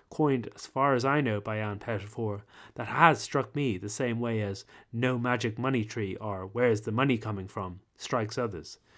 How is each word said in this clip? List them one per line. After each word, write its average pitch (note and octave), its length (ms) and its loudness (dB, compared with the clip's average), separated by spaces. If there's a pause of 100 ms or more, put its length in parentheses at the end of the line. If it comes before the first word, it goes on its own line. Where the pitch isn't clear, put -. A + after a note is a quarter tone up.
coined, C3+ 460 2
as - 100 -14
far C3+ 300 2
as A#2 80 2
I C#3 160 4
know, A2 220 2
by G#2+ 160 -4
Anne G#2 220 -4
Pettifor G#2 640 -4 (320)
that A#2+ 120 -6
has C#3+ 340 6
struck C3 320 -2
me C3+ 240 0
the G2+ 120 -6
same A#2 320 -2
way A#2 200 0
as G2 220 -4 (300)
"no B2+ 260 2
magic A#2+ 400 0
money B2+ 240 2
tree" G#2 320 -4
or G2 320 -6
"where's A2+ 340 2
the A2+ 120 -4
money B2+ 240 4
coming G2+ 320 -6
from" F#2 320 -8 (160)
strikes A2+ 400 -2
others. G2+ 420 -6 (180)